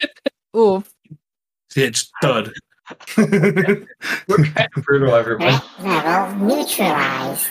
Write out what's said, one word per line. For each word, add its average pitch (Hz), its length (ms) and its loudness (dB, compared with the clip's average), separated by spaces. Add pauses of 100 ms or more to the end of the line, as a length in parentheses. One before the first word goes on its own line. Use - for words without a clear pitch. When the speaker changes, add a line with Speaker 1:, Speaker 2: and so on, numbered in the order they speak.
Speaker 1:
<laughs> - 480 -10
Speaker 2:
Oof. 202 340 2 (840)
Speaker 3:
Yeah, 135 140 2
just - 220 -6 (120)
thud. 117 280 0 (300)
<laughs> - 340 -14
Speaker 1:
We're 220 120 4
kind 185 1500 0
of 135 80 -4
brutal, 135 300 2
everyone. 117 460 2 (180)
Speaker 4:
Threat 185 260 -2
level 190 320 -2 (120)
neutralized. 151 1040 -2